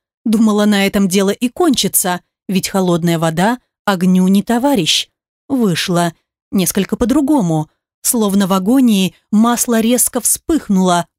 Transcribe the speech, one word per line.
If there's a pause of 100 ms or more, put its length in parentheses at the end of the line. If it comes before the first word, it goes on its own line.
(240)
Думала,
на
этом
дело
и
кончится, (260)
ведь
холодная
вода (260)
огню
не
товарищ. (400)
Вышло (380)
несколько
по-другому. (320)
Словно
в
агонии (160)
масло
резко
вспыхнуло, (100)